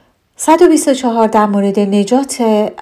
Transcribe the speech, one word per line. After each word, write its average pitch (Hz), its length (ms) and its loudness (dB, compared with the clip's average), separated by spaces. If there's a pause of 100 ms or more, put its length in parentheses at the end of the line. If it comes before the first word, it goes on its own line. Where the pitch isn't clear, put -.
(360)
صد 330 260 0
و 359 60 6
بیست 311 200 2
و 277 60 2
چهار 233 340 0
در 214 180 0
مورد 202 340 -2
نجات 208 640 -2 (400)